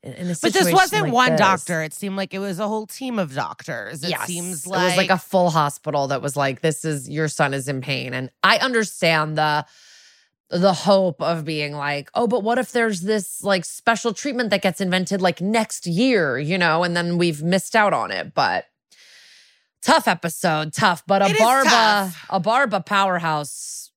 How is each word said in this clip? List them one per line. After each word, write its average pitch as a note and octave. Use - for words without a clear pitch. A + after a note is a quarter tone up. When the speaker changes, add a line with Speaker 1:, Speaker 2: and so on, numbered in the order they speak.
Speaker 1:
in, C3
in F3+
a F3+
Speaker 2:
But E3+
this E4+
Speaker 1:
situation F4+
Speaker 2:
wasn't F#4+
Speaker 1:
like B3
Speaker 2:
one B3
Speaker 1:
this -
Speaker 2:
doctor. F#3
It D#3
seemed G3
like F#3+
it F#3+
was G3
a G#3+
whole A3
team B3
of D3
doctors. A#2+
It E3+
Speaker 1:
Yes. -
Speaker 2:
seems F3
Speaker 1:
It F3+
was, F#3+
like, F3+
Speaker 2:
like F#3+
Speaker 1:
a F#3
full F3
hospital C#3+
that C3+
was C#3
like, C3+
"This D#3+
is, C#3+
your D3+
son C#3+
is C3+
in C3+
pain." B2+
And B2+
I G3+
understand E3
the, D3+
the F3+
hope F#3+
of D#3+
being D3
like, C#3+
"Oh, A#3+
but A3
what A3+
if B3
there's A3
this, G#3
like, F#3+
special -
treatment A#3+
that G3
gets F#3+
invented, F#3
like, F3+
next G#3+
year, F3
you D#3
know, E3+
and F3
then F3
we've D#3+
missed F3+
out G#3
on A2+
it?" F#2+
But F#2+
tough D4
episode, D#3+
tough. F#3
But G3
a G3
Speaker 2:
It G3
is G#3
Speaker 1:
Barba, B3+
Speaker 2:
tough. G#3
Speaker 1:
a F#3+
Barba G#3
powerhouse E3+